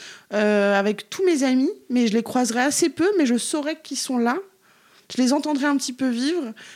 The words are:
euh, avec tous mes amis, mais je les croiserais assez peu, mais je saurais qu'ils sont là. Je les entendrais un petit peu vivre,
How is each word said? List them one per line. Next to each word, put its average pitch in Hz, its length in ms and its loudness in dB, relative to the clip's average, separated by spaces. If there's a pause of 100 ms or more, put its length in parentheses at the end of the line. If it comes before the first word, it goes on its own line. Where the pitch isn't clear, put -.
(320)
euh, 202 460 4
avec 202 320 -2
tous 381 160 -4
mes 311 160 2
amis, 262 280 2 (200)
mais 240 160 2
je 202 60 0
les 226 100 2
croiserais 247 400 0
assez 294 280 0
peu, 339 280 0
mais 294 80 4
je 240 100 2
saurais 302 460 -4
qu'ils - 160 -10
sont 254 200 -4
là. 240 180 0 (760)
Je 240 80 -2
les 247 100 4
entendrais 294 340 0
un 285 100 2
petit 262 160 -4
peu 262 160 -2
vivre, 254 440 -2 (240)